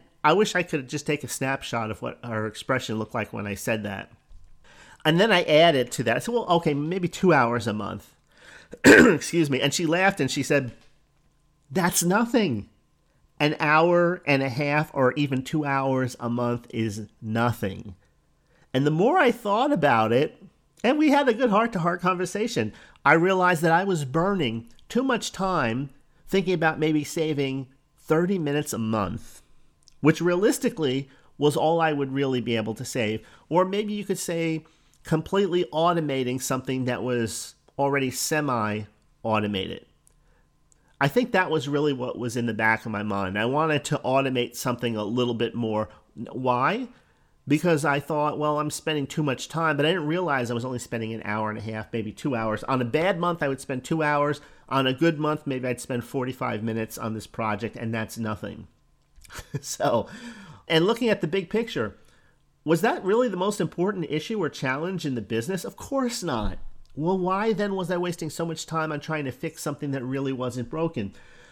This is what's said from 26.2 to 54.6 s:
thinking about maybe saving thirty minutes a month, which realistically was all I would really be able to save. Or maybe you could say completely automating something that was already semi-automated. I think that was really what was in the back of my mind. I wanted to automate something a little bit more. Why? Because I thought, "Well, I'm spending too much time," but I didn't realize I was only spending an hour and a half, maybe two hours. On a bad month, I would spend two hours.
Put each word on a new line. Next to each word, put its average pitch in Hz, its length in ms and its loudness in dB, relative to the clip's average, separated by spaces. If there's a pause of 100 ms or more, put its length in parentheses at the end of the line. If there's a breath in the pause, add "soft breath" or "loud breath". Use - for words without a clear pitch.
thinking 185 260 2
about 160 240 2
maybe 156 240 2
saving 139 640 -2 (300)
thirty 175 420 0
minutes 147 340 -2
a 110 60 -4
month, 110 640 -4 (580)
which 156 200 4
realistically 170 880 0 (300 soft breath)
was 143 180 2
all 165 240 2
I 160 120 2
would 139 200 -2
really 135 280 0
be 117 160 0
able 110 180 -2
to 127 100 -10
save. 110 420 -4 (220 loud breath)
Or 175 160 4
maybe 208 280 -2
you 208 120 -6
could 185 140 -2
say 165 460 -4 (400 soft breath)
completely 180 680 0
automating 147 720 0
something 131 420 -4
that 120 180 -2
was 120 520 -4 (240)
already 139 320 0
semi-automated. 107 1800 -2 (1120 soft breath)
I 139 80 4
think 247 240 0
that 185 180 2
was 143 180 0
really 147 240 2
what 127 260 -6
was 120 180 -4
in 120 100 0
the 110 80 -2
back 110 300 2
of 110 80 -6
my 104 100 -4
mind. 98 360 -2
I 110 80 2
wanted 147 380 0
to - 200 -4
automate 131 520 0
something 120 400 -2
a 107 80 -2
little 120 300 0
bit 113 200 -2
more. 110 340 -2 (440 loud breath)
Why? 131 560 0 (580 soft breath)
Because 156 380 2
I 143 160 2
thought, 147 380 -2
"Well, 151 200 0
I'm 151 120 -2
spending 147 360 -4
too - 160 -4
much 135 260 -2
time," 160 280 0
but 143 100 2
I 160 40 4
didn't 165 180 0
realize 151 420 0
I 120 40 -2
was 117 100 -2
only 127 160 -6
spending 113 320 -6
an 110 120 -8
hour 107 240 -2
and 107 100 -6
a 101 40 -10
half, 110 300 -8
maybe 113 180 -4
two 135 240 -4
hours. 110 300 -2
On 127 180 0
a - 20 0
bad 165 360 0
month, 175 220 -2
I 143 60 0
would 135 120 -4
spend 127 240 -8
two 160 180 -2
hours. 147 380 0 (280 loud breath)